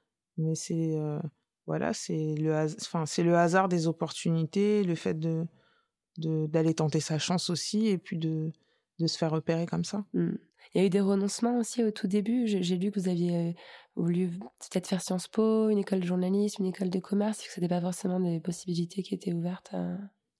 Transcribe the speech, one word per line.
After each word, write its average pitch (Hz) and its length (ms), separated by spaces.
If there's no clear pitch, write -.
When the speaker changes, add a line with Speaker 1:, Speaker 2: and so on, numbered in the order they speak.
Speaker 1:
Mais 160 180
c'est, 160 420
euh, 151 220
voilà, 156 260
c'est 156 420
le 156 200
has-, 156 260
enfin, 165 240
c'est - 160
le 170 160
hasard 175 320
des 170 160
opportunités, 170 960
le 175 120
fait 170 240
de, 160 260
de, 156 300
d'aller 160 260
tenter 156 260
sa 151 200
chance 180 320
aussi, 208 360
et 190 120
puis - 180
de, 160 340
de 165 60
se 160 100
faire 165 140
repérer 165 380
comme 170 160
ça. 202 300
Speaker 2:
Hmm. 175 180
Il 175 80
y - 20
a 196 40
eu - 20
des 196 120
renoncements 202 580
aussi 233 240
au 214 80
tout 214 160
début. 220 400
J'ai, 196 160
j'ai 175 140
lu 196 120
que 202 100
vous 185 100
aviez, 175 260
euh, 170 160
voulu 175 340
peut-être 185 580
faire 180 160
Sciences 185 240
Po, 220 420
une 214 80
école 196 220
de 175 80
journalisme, 190 560
une 185 60
école 185 200
de 185 100
commerce, 208 440
et - 40
que - 60
c'était 175 140
pas 175 140
forcément 185 380
des 170 200
possibilités 175 640
qui - 100
étaient 180 200
ouvertes 175 400
à, 175 180
à 180 60